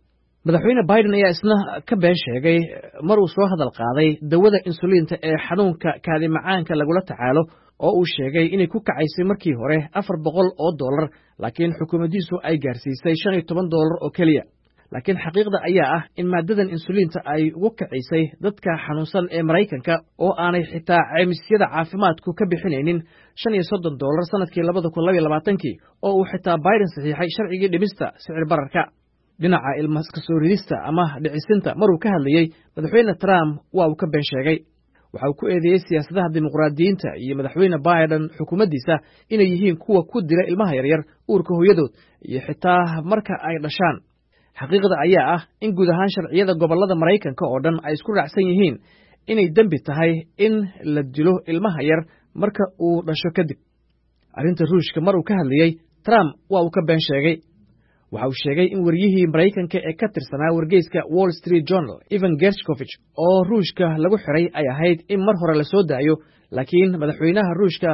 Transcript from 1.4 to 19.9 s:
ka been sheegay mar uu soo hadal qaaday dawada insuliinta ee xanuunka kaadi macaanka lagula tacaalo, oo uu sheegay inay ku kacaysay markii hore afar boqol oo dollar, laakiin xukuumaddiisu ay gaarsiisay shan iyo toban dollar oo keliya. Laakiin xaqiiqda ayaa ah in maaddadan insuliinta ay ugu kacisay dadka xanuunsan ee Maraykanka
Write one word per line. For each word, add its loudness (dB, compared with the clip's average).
ka -2
been 4
sheegay 0
mar 2
uu 4
soo 0
hadal -2
qaaday 0
dawada 4
insuliinta 0
ee -2
xanuunka -2
kaadi -2
macaanka -2
lagula 0
tacaalo, 0
oo 0
uu 2
sheegay -2
inay 0
ku -4
kacaysay -4
markii -2
hore -2
afar -4
boqol 0
oo -2
dollar, -2
laakiin -2
xukuumaddiisu -4
ay -2
gaarsiisay -4
shan -2
iyo -2
toban -4
dollar 0
oo -6
keliya. 2
Laakiin -4
xaqiiqda -2
ayaa 2
ah -2
in -4
maaddadan 0
insuliinta -2
ay -2
ugu -2
kacisay -4
dadka -4
xanuunsan -4
ee -4
Maraykanka 0